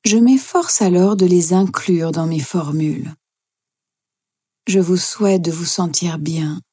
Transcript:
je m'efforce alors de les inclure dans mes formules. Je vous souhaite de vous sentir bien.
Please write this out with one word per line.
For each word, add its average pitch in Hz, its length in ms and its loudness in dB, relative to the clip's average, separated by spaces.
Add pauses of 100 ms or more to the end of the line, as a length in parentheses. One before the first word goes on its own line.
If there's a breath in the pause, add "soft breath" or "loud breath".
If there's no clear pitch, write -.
je 214 100 2
m'efforce 262 640 2
alors 190 360 2
de 190 100 2
les 175 260 2
inclure 185 580 0
dans 160 160 -4
mes 165 140 -2
formules. 151 760 -4 (1500)
Je 190 140 2
vous 180 160 2
souhaite 190 460 0
de 165 80 0
vous 165 160 -4
sentir 170 520 -2
bien. 156 440 -4 (100)